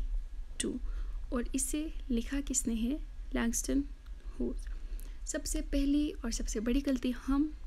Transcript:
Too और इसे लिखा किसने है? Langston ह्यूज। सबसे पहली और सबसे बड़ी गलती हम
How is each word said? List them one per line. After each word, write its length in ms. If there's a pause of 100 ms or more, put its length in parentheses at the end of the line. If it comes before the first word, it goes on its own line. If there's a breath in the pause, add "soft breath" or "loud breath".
(600)
Too 160 (560 loud breath)
और 120 (100)
इसे 380 (180)
लिखा 300
किसने 320
है? 440 (180)
Langston 480 (560)
ह्यूज। 180 (720 loud breath)
सबसे 340
पहली 500
और 200
सबसे 280
बड़ी 220
गलती 300
हम 420 (140)